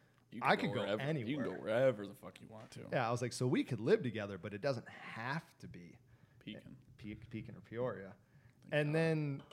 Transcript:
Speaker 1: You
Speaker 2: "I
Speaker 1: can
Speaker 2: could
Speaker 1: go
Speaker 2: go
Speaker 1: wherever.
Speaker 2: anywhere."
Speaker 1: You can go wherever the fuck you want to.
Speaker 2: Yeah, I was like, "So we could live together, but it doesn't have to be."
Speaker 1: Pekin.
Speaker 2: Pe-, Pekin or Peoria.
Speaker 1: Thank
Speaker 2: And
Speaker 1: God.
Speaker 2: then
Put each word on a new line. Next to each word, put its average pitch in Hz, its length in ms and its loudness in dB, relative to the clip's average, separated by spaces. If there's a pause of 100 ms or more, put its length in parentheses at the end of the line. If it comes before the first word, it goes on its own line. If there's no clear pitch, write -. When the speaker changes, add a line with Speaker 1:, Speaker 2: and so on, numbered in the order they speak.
(320)
Speaker 1:
You 104 100 -10
Speaker 2:
"I 156 140 6
Speaker 1:
can 214 140 0
Speaker 2:
could - 60 0
Speaker 1:
go 113 40 2
Speaker 2:
go - 60 -
Speaker 1:
wherever. 101 160 2
Speaker 2:
anywhere." 135 280 0
Speaker 1:
You 151 60 -2
can 131 80 -2
go 92 60 -2 (100)
wherever 110 460 4
the 98 80 -12
fuck - 260 -16
you - 80 -16
want 110 240 -14
to. - 180 -12
Speaker 2:
Yeah, 123 160 2
I 117 60 2
was 120 80 2
like, 120 140 0
"So 127 120 2
we 214 180 4
could 107 160 -2
live 185 220 6
together, 101 360 -2
but 101 160 -8
it 101 80 -8
doesn't 135 260 0
have 127 560 -6 (140)
to 92 100 -14
be." 87 300 -16 (420)
Speaker 1:
Pekin. - 360 -12 (200)
Speaker 2:
Pe-, 107 180 -10
Pekin - 400 -10
or 90 60 -16
Peoria. 98 540 -4 (560)
Speaker 1:
Thank 151 100 4
Speaker 2:
And 147 120 2
Speaker 1:
God. 160 60 4
Speaker 2:
then 156 440 2 (100)